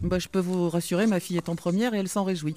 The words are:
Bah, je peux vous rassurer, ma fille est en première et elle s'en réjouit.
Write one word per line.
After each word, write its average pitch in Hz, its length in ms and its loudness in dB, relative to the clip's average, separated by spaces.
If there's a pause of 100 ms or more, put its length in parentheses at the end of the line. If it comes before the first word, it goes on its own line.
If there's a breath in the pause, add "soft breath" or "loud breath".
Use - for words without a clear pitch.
Bah, 175 180 0
je - 80 -6
peux 190 140 0
vous 180 280 0
rassurer, 175 380 2
ma 190 120 4
fille 175 180 -4
est 165 120 -2
en 170 60 -2
première 208 400 0
et - 20 0
elle 190 120 -2
s'en 202 140 0
réjouit. 160 340 -2